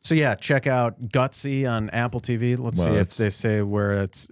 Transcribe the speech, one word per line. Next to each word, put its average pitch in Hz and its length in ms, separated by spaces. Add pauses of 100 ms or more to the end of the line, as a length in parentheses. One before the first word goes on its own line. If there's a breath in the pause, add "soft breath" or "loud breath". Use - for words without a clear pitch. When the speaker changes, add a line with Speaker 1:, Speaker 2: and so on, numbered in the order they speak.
Speaker 1:
So - 140
yeah, 147 200
check 139 320
out 123 420
Gutsy 135 640
on 110 200
Apple 120 300
T 120 160
V. 120 200
Let's 120 220
Speaker 2:
Wow, 87 80
Speaker 1:
see 80 60
if 104 60
Speaker 2:
that's 95 200
Speaker 1:
they 107 120
say 107 320
where 101 400
it's, - 300